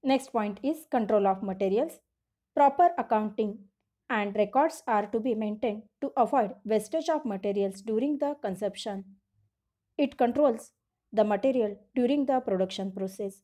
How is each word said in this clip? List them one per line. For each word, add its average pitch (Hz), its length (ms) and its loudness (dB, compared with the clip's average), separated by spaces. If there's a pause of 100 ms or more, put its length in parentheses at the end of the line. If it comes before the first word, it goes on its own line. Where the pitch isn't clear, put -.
Next 262 280 0
point 208 320 -4
is 311 260 -4
control 208 380 2
of 190 160 0
materials. 196 560 -2 (560)
Proper 285 420 6
accounting 214 640 -2 (500)
and 208 260 -2
records 254 520 2
are 208 200 2
to 226 120 -2
be 226 160 0
maintained 214 480 -4 (180)
to 277 160 -4
avoid 233 360 2 (120)
wastage 220 440 -2
of 311 160 0
materials 196 560 -2
during 233 360 -2
the 285 240 -2
consumption. 196 640 -6 (920)
It 277 200 0
controls 240 540 2 (420)
the 214 100 4
material 208 540 0 (180)
during 262 300 2
the 262 140 2
production 190 520 -2
process. 190 520 -8